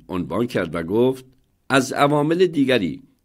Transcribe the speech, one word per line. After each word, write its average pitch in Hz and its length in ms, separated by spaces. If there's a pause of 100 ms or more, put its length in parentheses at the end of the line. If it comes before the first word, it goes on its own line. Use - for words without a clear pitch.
عنوان 90 380
کرد 90 280
و 85 80
گفت: 117 420 (440)
«از 131 240
عوامل 151 540
دیگری 127 560 (220)